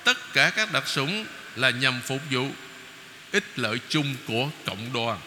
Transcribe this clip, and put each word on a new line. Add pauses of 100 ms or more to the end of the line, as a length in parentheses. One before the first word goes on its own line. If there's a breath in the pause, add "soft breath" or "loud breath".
Tất
cả
các
đặc
sủng (300)
là
nhằm
phục (100)
vụ (800)
ích (120)
lợi (100)
chung (100)
của (160)
cộng
đoàn.